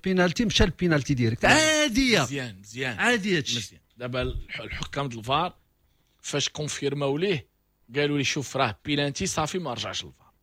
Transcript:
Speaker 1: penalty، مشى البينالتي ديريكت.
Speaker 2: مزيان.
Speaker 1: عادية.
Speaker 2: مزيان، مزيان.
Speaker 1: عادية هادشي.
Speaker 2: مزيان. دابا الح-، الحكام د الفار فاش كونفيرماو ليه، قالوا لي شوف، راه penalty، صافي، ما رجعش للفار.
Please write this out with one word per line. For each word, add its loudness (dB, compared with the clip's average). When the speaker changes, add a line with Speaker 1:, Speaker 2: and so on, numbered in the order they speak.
Speaker 1:
penalty، 2
مشى 2
البينالتي 2
ديريكت. 2
Speaker 2:
مزيان. 6
Speaker 1:
عادية. 4
Speaker 2:
مزيان، -6
مزيان. -6
Speaker 1:
عادية 2
هادشي. -2
Speaker 2:
مزيان. -10
دابا -4
الح-، -6
الحكام -6
د -8
الفار -2
فاش -2
كونفيرماو -2
ليه، 0
قالوا 2
لي 2
شوف، -4
راه 0
penalty، -2
صافي، -2
ما -6
رجعش -6
للفار. -20